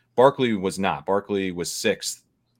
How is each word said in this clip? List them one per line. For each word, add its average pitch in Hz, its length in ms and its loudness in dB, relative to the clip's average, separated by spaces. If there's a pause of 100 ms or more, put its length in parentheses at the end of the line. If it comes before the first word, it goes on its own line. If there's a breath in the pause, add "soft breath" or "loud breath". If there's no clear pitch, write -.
(160 soft breath)
Barkley 127 380 4
was 92 260 -2
not. 82 260 -2
Barkley 98 460 -2
was 85 200 -6
sixth - 520 -4 (360)